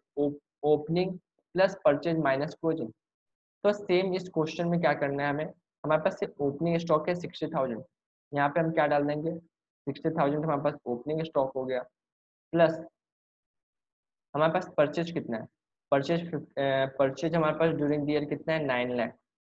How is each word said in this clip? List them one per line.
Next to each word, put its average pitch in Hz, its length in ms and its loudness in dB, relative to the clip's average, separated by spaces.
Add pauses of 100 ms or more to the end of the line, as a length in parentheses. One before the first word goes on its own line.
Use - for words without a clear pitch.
(200)
op-, 143 180 -2 (260)
opening 165 540 2 (360)
plus 190 300 2
purchase 160 340 4
minus 143 360 0
closing, 160 360 -4 (720)
तो 208 80 4
same 190 420 0
इस 180 140 -6
question 160 400 -2
में 170 120 2
क्या 151 140 4
करना 143 280 -2
है 143 80 2
हमें, 151 220 -4 (320)
हमारे 156 180 2
पास 196 180 -2
सिर्फ - 200 -6
opening 160 380 0
stock 165 300 0
है 180 60 0
सिक्सटी 170 400 -6
थाउजेंड, 131 280 -2 (500)
यहाँ 143 160 2
पे 165 120 0
हम 165 120 2
क्या 156 140 4
डाल 147 200 2
देंगे, 156 320 -4 (480)
सिक्सटी 147 240 -2
थाउजेंड 151 340 0
हमारे 143 180 -2
पास 147 120 0 (120)
opening 143 380 -4
stock 139 320 -2
हो 131 80 -4
गया, 127 180 -2 (720)
plus 165 260 4 (1600)
हमारे 160 180 2
पास 185 240 -2
purchase 160 360 2
कितना 120 240 -6
है, 110 100 -10 (460)
परचेज 165 380 0
फिफ-, - 280 -8
अ, 135 400 0
परचेज - 360 0
हमारे 151 240 2
पास 165 160 2
during 147 260 0
the 147 140 0
year 147 140 -2
कितना 151 260 -4
है, 156 100 -2
नाइन 123 320 0
लाख, - 160 -2 (280)